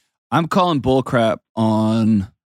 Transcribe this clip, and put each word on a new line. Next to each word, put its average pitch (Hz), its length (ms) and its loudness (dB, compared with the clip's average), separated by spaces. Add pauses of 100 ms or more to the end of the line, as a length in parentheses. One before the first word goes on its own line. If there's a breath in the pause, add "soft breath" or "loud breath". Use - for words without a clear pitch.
(320)
I'm 156 160 -2
calling 175 340 0
bullcrap 127 560 0 (180)
on 110 760 0 (180)